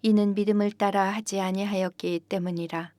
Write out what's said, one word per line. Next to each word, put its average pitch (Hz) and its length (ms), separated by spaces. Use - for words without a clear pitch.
이는 208 340
믿음을 208 380
따라 196 320
하지 208 340
아니하였기 185 880
때문이라. 170 720